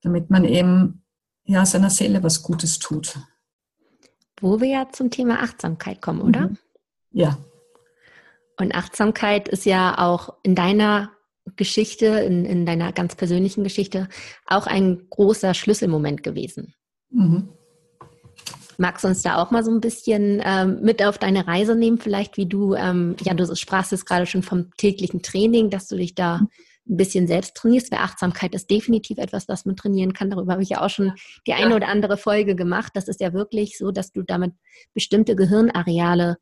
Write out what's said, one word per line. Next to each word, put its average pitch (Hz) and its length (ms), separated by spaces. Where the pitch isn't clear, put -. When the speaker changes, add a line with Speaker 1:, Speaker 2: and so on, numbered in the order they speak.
Speaker 1:
damit 170 280
man 185 160
eben, 180 580
ja, 190 200
seiner 190 240
Seele 196 340
was 165 200
Gutes 165 360
tut. - 380
Speaker 2:
Wo 208 220
wir 254 60
ja 269 240
zum 254 180
Thema 240 320
Achtsamkeit 185 600
kommen, 165 200
oder? - 280
Speaker 1:
Mhm. 202 80
Ja. 147 260
Speaker 2:
Und - 180
Achtsamkeit 208 720
ist - 180
ja 185 320
auch 175 460
in 190 100
deiner 202 580
Geschichte, 214 500
in, 208 400
in 175 200
deiner 170 280
ganz 175 220
persönlichen 190 480
Geschichte, 190 440
auch 202 220
ein 185 420
großer 202 440
Schlüsselmoment 156 720
gewesen. - 500
Speaker 1:
Mhm. 185 400
Speaker 2:
Magst 175 260
du 202 40
uns 185 140
da - 200
auch 180 100
mal 233 120
so 226 80
ein 226 100
bisschen, 208 640
ähm, 190 380
mit 226 220
auf 202 140
deine 190 300
Reise 202 280
nehmen, 233 220
vielleicht 202 400
wie 196 100
du, 196 260
ähm, 180 480
ja, 190 120
du 170 220
sprachst 190 360
jetzt 190 140
gerade 180 200
schon 185 180
vom 180 340
täglichen 196 440
Training, 220 480
dass 190 180
du - 80
dich 180 200
da 170 260
ein 175 100
bisschen 190 300
selbst 175 280
trainierst, 240 360
weil 220 80
Achtsamkeit 180 540
ist - 160
definitiv 220 480
etwas, 196 300
was - 180
man 190 100
trainieren 190 380
kann. 196 160
Darüber 180 240
habe 185 100
ich 185 60
ja - 120
auch 196 80
schon 196 240
die - 60
eine 202 160
Speaker 1:
Ja. 226 80
Speaker 2:
oder 208 100
andere 202 300
Folge 208 380
gemacht. 180 400
Das 190 120
ist 202 140
ja 180 120
wirklich 208 440
so, 196 140
dass 190 200
du 196 100
damit 180 320
bestimmte 214 420
Gehirnareale 175 1080